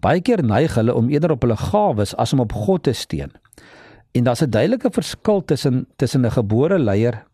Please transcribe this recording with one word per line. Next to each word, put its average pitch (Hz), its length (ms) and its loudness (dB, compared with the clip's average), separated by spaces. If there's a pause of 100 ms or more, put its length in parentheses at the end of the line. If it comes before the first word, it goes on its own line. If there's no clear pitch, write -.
Baie 156 200 2
keer 220 200 2
neig 117 340 2
hulle 113 160 2
om 117 180 0
eerder 151 220 2
op 120 100 -4
hulle 113 140 0
gawes 160 640 0
as 117 120 0
om 131 140 2
op - 80 -8 (100)
God 190 240 0
te 123 80 0
steun. - 380 -10 (800)
En 123 100 2
daar's 120 180 0
'n 147 80 0
duidelike 185 400 0
verskil - 540 -2
tussen, 131 420 -2 (100)
tussen 127 280 0
'n 113 60 0
gebore 127 480 0
leier 113 560 0